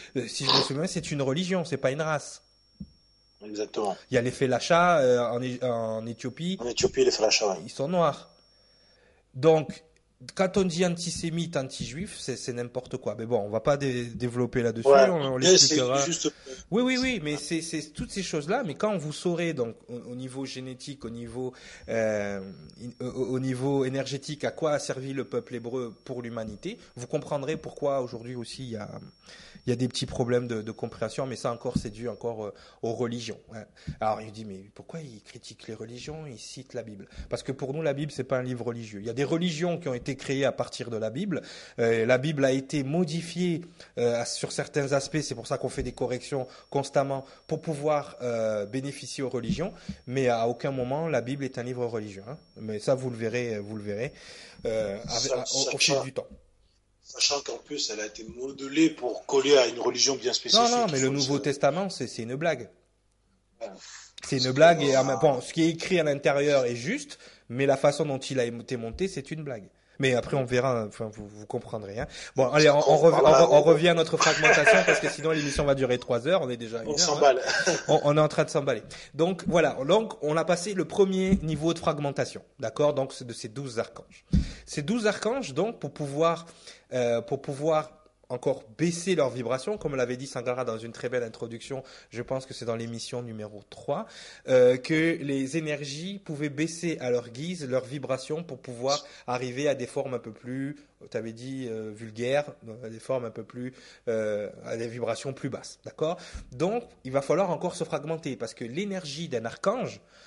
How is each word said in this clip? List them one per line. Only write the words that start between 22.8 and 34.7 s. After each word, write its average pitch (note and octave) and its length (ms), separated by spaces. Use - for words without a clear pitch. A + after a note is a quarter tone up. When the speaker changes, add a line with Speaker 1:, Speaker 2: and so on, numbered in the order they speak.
Speaker 1:
in-, A#2+ 240
au, B2+ 200
au C3 120
niveau C3 460
énergétique, C3+ 580
à A#2+ 80
quoi D#3 220
a C#3 80
servi C3+ 320
le C3+ 120
peuple A#2+ 300
hébreu A#2+ 400
pour B2 180
l'humanité, A#2 560
vous B2 100
comprendrez D3 500
pourquoi C#3 440
aujourd'hui A#2+ 340
aussi B2 300
il B2 60
y A2 60
a, G#2 120
il B2 40
y - 20
a A#2+ 40
des B2 100
petits A#2 200
problèmes B2 420
de, A2 140
de A2 100
compréhension, A2+ 540
mais A#2+ 100
ça A#2+ 160
encore, A#2 280
c'est A#2 100
dû A2 180
encore, A2 380
euh, G2 80
aux A#2 120
religions, A#2 440
hein. G#2+ 100
Alors, G#2+ 200
il A2 120
dit, A2 140
mais F#2+ 180